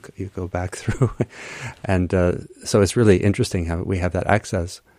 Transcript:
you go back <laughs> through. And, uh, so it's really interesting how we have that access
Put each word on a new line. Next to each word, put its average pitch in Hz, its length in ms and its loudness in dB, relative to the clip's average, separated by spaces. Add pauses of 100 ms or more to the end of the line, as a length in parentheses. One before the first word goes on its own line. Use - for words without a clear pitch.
(180)
you 95 180 -8
go 92 120 -6
back 90 280 -6
<laughs> - 40 -12
through. - 320 0 (720)
And, 90 280 0
uh, 90 200 4 (300)
so - 180 4
it's 95 160 2
really 107 260 8
interesting 98 420 0
how 85 180 -4
we 95 160 -2
have 87 120 -2
that 90 160 -4
access 92 540 -2 (180)